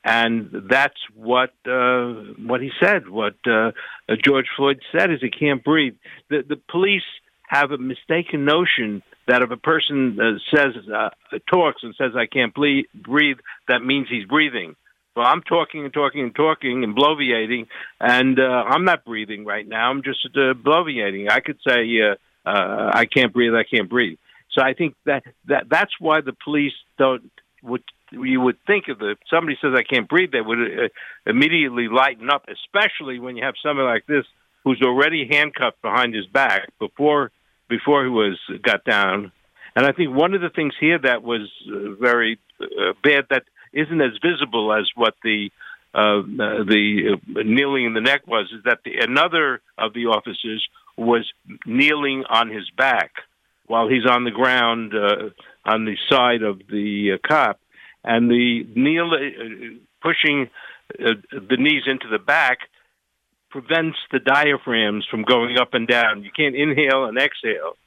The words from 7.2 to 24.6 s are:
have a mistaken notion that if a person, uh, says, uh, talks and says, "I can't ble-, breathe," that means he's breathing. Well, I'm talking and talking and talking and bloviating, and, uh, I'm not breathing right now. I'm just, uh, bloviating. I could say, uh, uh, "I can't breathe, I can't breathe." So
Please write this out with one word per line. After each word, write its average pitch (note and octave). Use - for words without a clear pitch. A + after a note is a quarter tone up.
have C#3
a C#3+
mistaken D3
notion C#3
that B2
if A#2+
a A#2+
person, C#3
uh, G#2+
says, C#3+
uh, G#2+
talks E3
and A#2
says, C3
"I A#2+
can't A#2+
ble-, C#3+
breathe," C3+
that B2
means C3+
he's A#2
breathing. A#2+
Well, A#2
I'm D3
talking D#3+
and C3+
talking C#3+
and A#2+
talking C#3
and G#2+
bloviating, B2
and, B2+
uh, C3
I'm B2+
not F3+
breathing G#2+
right G#2
now. A2+
I'm C3+
just, C3
uh, C3+
bloviating. A#2
I A#2+
could C#3+
say, A#2+
uh, G#2
uh, G2+
"I A#2+
can't B2
breathe, A#2
I A2+
can't G#2
breathe." A2+
So C#3